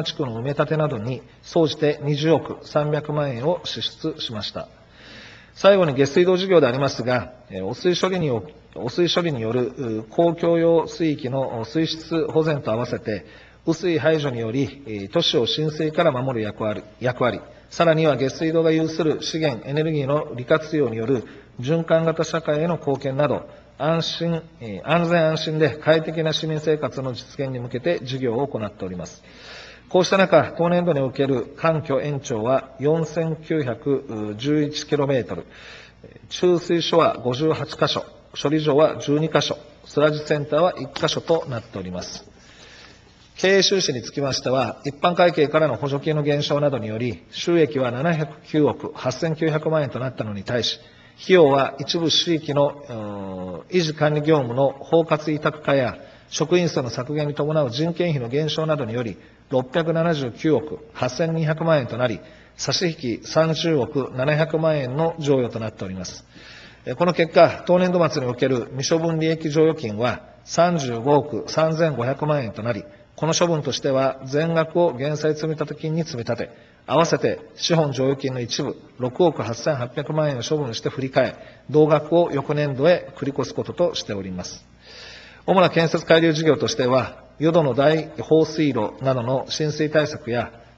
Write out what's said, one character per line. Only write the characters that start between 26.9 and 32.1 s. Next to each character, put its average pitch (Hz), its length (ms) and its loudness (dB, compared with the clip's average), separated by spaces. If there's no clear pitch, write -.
の 131 120 -6
実 - 260 -14
現 135 140 -4
に 127 80 -8
向 123 80 -10
け 123 120 -6
て - 220 -2
事 127 160 -8
業 127 160 -2
を 139 140 0
行 - 100 -6
っ 104 140 -6
て - 120 -12
お 92 40 -6
り 92 80 -10
ま 82 100 -8
す。 - 160 -18
こ 185 120 2
う 175 40 4
し - 60 -2
た 196 80 2
中、 165 380 6
当 170 120 2
年 175 160 2
度 175 80 2
に 143 80 0
お 135 100 0
け 139 160 0
る 131 200 0
環 160 260 0
境 135 180 0
延 147 200 -4